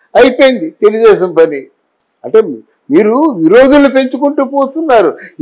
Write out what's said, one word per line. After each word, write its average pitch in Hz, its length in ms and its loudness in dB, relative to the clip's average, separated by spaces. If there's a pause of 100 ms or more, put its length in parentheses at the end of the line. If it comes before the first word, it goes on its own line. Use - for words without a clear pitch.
(160)
అయిపోయింది 247 540 0
తెలుగుదేశం 208 640 0
పని. 151 320 0 (580)
అంటే 143 180 0 (480)
మీరు 208 220 2
విరోధులు 262 760 2
పెంచుకుంటూ 269 560 -2
పోతున్నారు. 269 720 -2 (240)